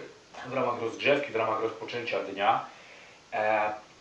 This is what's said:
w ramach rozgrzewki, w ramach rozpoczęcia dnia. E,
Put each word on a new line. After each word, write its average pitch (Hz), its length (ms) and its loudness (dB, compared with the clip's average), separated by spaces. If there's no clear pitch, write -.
w 127 60 -8
ramach 120 280 0
rozgrzewki, 113 500 2
w 110 40 -4
ramach 110 260 2
rozpoczęcia 113 580 -2
dnia. 98 460 2
E, 107 400 2